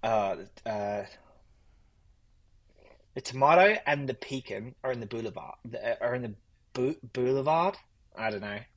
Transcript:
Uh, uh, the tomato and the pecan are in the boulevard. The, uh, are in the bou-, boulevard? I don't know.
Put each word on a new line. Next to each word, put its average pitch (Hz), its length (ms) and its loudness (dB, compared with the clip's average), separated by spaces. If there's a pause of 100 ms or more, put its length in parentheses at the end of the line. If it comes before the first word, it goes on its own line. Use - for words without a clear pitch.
Uh, 107 320 2 (300)
uh, 104 380 -4 (2000)
the 120 60 -6
tomato 165 560 6 (100)
and 143 200 0
the 127 60 -2
pecan 120 720 -8
are 131 80 -2
in 123 80 -4
the 113 60 -8
boulevard. 113 580 -8
The, 117 300 -4
uh, 113 120 -4
are 120 100 2
in 127 60 -4
the 113 120 -8 (400)
bou-, 131 240 0 (160)
boulevard? 139 640 2 (420)
I 110 120 -2
don't 104 120 -4
know. 104 180 -8 (180)